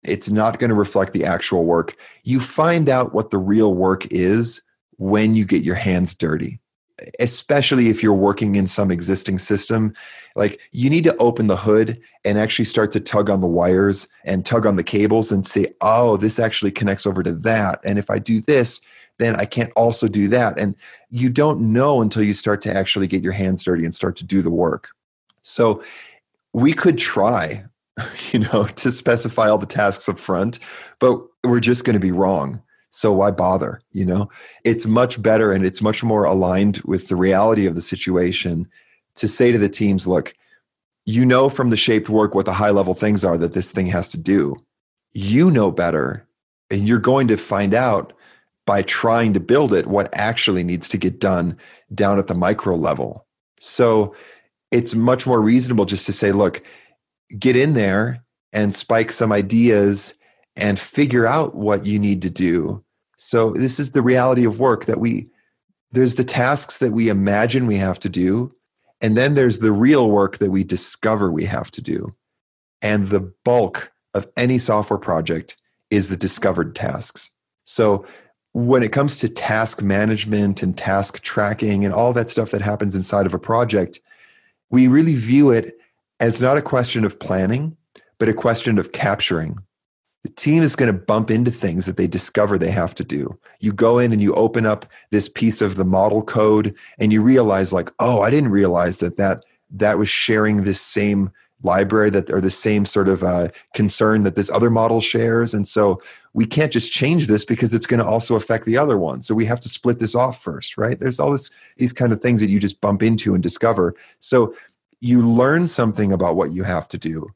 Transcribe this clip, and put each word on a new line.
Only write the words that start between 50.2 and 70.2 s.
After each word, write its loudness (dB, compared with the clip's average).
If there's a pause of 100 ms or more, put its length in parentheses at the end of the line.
needs -6
to -6
get -4
done 0 (380)
down 2
at -2
the -4
micro -2
level." -4 (320)
So 0 (560)
it's 0
much 0
more 2
reasonable 2
just -6
to -6
say, 0
"Look, 0 (760)
get 2
in 2
there 0 (280)
and -2
spike 0
some 0
ideas 2 (420)
and -2
figure 0
out 0
what -2
you 0
need 0
to -2
do." -2 (340)
So 0
this -2
is -4
the 0
reality 4
of 0
work, 2
that -2
we, -4 (640)
there's 2
the 0
tasks -2
that 0
we 0
imagine 2
we 0
have -2
to -6
do, -2 (500)
and 0
then 2
there's 2
the 2
real 4
work 2